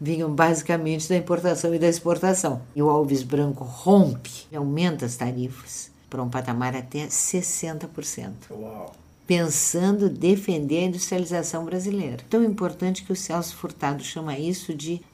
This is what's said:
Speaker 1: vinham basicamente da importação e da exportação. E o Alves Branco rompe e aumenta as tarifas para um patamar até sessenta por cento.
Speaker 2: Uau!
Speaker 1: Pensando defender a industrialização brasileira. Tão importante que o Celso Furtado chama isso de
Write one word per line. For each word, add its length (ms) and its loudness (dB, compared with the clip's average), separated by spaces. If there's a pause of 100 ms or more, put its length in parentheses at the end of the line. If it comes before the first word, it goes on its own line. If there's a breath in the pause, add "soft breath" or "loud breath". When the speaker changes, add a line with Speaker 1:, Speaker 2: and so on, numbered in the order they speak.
Speaker 1:
vinham 320 -2
basicamente 760 2
da 80 4
importação 580 2
e 60 2
da 80 6
exportação. 720 2 (140)
E 40 0
o 80 6
Alves 360 4
Branco 400 0
rompe 680 4 (220)
e 20 -14
aumenta 520 0
as 100 -4
tarifas 760 -6 (180 soft breath)
para 140 -6
um 60 -2
patamar 480 -2
até 320 -6
sessenta 800 -2
por 160 -10
cento. 480 -10
Speaker 2:
Uau! 420 -12 (320)
Speaker 1:
Pensando 840 2
defender 680 2
a 60 2
industrialização 760 -2
brasileira. 540 -4 (100)
Tão 160 6
importante 600 0
que 80 -2
o 40 -2
Celso 380 -4
Furtado 480 -4
chama 340 -6
isso 380 -4
de 260 -6 (140)